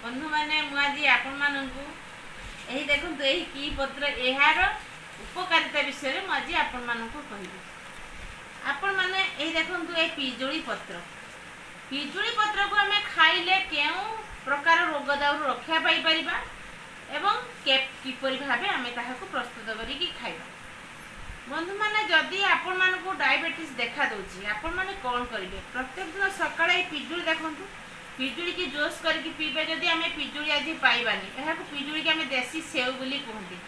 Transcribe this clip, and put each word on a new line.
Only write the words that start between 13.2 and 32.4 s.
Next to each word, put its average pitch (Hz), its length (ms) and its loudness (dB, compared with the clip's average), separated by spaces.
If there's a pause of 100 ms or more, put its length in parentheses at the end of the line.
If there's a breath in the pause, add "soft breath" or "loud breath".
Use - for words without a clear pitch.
କେଉଁ 311 320 2 (420)
ପ୍ରକାର 285 400 6
ରୋଗ 285 300 0
ଦାଉରୁ 294 320 2
ରକ୍ଷା 320 320 0
ପାଇପାରିବା 320 560 4 (760)
ଏବଂ 330 220 4 (320)
କେ-, 269 240 4 (140)
କିପରି 262 340 -2
ଭାବେ 277 300 0
ଆମେ 254 240 0
ତାହାକୁ 247 400 -6
ପ୍ରସ୍ତୁତ 240 360 -6 (100)
କରିକି 254 300 -4 (140)
ଖାଇବା? 165 240 -8 (1000)
ବନ୍ଧୁମାନେ, 403 520 0 (100)
ଯଦି 330 340 4
ଆପଣମାନଙ୍କୁ 370 680 4
ଡାଇବେଟିସ୍ 285 640 0
ଦେଖାଦେଉଛି, 233 680 -2
ଆପଣମାନେ 349 480 -2 (100)
କ'ଣ 247 220 0
କରିବେ? 190 340 -6 (140)
ପ୍ରତ୍ୟେକ 262 400 -4
ଦିନ 392 160 2
ସକାଳେ 330 440 2
ଏହି 359 160 4
ପିଜୁଳି 302 320 -4
ଦେଖନ୍ତୁ, 320 440 -2 (520)
ପିଜୁଳିକି 339 480 -2
ଜୁସ୍ 294 380 0
କରିକି 320 260 2
ପିଇବେ। 311 360 -2
ଯଦି 320 220 0
ଆମେ 330 220 2
ପିଜୁଳି 294 420 -4
ଆଜି 294 220 0
ପାଇବାନି, 233 540 4 (100)
ଏହାକୁ 320 260 -2
ପିଜୁଳିକି 294 460 -2
ଆମେ 320 160 4
ଦେଶୀ 262 360 -2